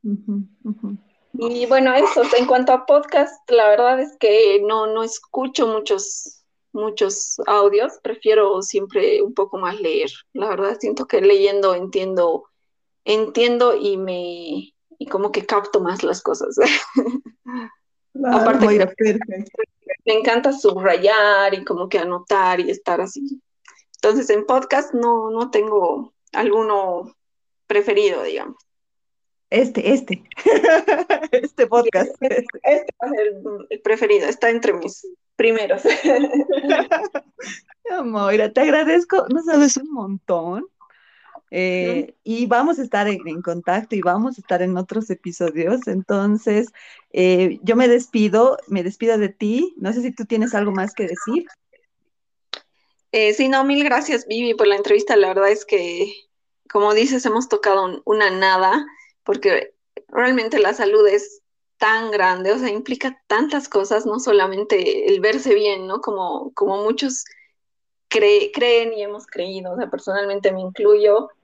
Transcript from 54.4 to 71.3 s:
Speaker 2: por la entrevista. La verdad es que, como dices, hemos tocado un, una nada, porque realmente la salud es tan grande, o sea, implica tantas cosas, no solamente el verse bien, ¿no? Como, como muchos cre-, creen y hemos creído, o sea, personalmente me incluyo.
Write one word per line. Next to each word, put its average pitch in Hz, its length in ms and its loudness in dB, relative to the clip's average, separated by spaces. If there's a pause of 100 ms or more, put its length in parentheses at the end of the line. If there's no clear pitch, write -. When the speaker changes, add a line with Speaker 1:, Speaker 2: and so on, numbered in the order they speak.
Speaker 2:
por 226 140 2
la 202 80 4
entrevista. 208 400 2
La 196 140 4
verdad 196 200 2
es 208 160 0
que, 180 480 -2 (560)
como 208 240 2
dices, 254 320 2
hemos 254 240 -2
tocado 202 360 2
un, 180 200 -10
una 214 240 2
nada, 190 560 2 (380)
porque 202 500 0 (360)
realmente 247 500 0
la 285 140 2
salud 214 340 4
es 202 340 -2 (360)
tan 220 340 0
grande, 185 400 0
o 240 80 0
sea, 254 100 -4
implica 254 580 -8
tantas 285 420 -2
cosas, 208 360 -2
no 214 140 -4
solamente 196 880 0
el 190 140 2
verse 226 340 2
bien, 196 320 -2
¿no? 208 140 -6
Como, 185 520 -6
como 196 300 -2
muchos 254 420 -4 (840)
cre-, 208 440 2
creen 233 400 2
y 208 100 -8
hemos 208 220 -10
creído, 185 480 -10
o 185 40 -8
sea, 214 120 -8
personalmente 196 640 -2
me 190 100 -6
incluyo. 208 680 2 (140)